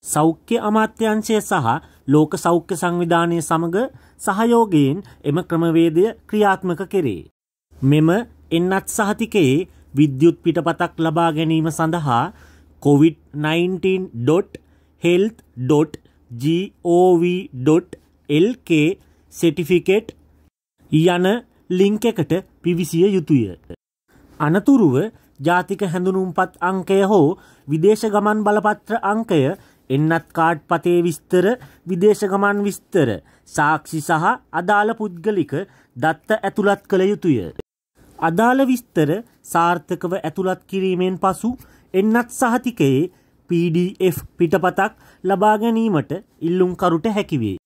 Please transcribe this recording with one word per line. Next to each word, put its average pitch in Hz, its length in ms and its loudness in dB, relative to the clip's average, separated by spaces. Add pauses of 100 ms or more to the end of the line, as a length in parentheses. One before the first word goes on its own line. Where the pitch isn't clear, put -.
සෞඛ්‍ය 160 520 -2 (120)
අමාත්‍යාංශය 220 720 0
සහ 175 260 -2 (460)
ලෝක 151 320 2
සෞඛ්‍ය 170 380 -2
සංවිධානය 170 560 0 (100)
සමග 170 280 -2 (500)
සහයෝගයෙන් 202 760 2 (260)
එම 143 100 -2 (100)
ක්‍රමවේදය 165 560 2 (240)
ක්‍රියාත්මක 190 540 -2 (100)
කෙරේ. 127 360 -4 (540)
මෙම 151 260 4 (480)
එන්නත් 190 360 -2
සහතිකයේ 196 760 0 (320)
විද්‍යුත් 147 460 4
පිටපතක් 170 600 -2
ලබා 165 320 0
ගැනීම 160 340 0
සඳහා 156 480 -2 (680)
covid19.health.gov.lk 170 - -2 (560)
සර්ටිෆිකේට් 180 760 0 (880)
යන 175 280 2 (440)
ලින්ක් 202 380 2
එකට 165 240 -2 (260)
පිවිසිය 175 560 0
යුතුය. 127 400 0 (920)
අනතුරුව 190 520 2 (480)
ජාතික 180 460 -2
හැඳුනුම්පත් 185 680 -4 (100)
අංකය 190 300 0 (140)
හෝ 170 240 2 (320)
විදේශ 190 340 2 (120)
ගමන් 214 320 0
බලපත්‍ර 208 500 -2 (140)
අංකය 214 280 0 (580)
එන්නත් 160 300 0 (120)
කාඩ් 160 340 0
පතේ 175 240 0 (100)
විස්තර 180 420 0 (380)
විදේශ 196 460 2
ගමන් 202 340 0
විස්තර 135 480 -2 (400)
සාක්ෂි 156 480 -2
සහ 175 320 0 (260)
අදාළ 208 380 0
පුද්ගලික 175 560 -4 (460)
දත්ත 160 420 -2
ඇතුළත් 196 480 0
කළ 190 160 2
යුතුය. 175 320 0 (800)
අදාළ 226 520 2
විස්තර 165 400 -2 (420)
සාර්ථකව 170 640 -2
ඇතුළත් 185 520 -6
කිරීමෙන් 185 520 -2
පසු 190 280 -2 (440)
එන්නත් 220 340 0 (100)
සහතිකයේ 226 600 0 (520)
පී 175 240 0
ඩී 180 220 0 (120)
එෆ් 165 100 -2 (200)
පිටපතක් 180 540 0 (360)
ලබා 196 340 2
ගැනීමට 226 500 0 (360)
ඉල්ලුම්කරුට 180 680 0
හැකිවේ. 120 520 -2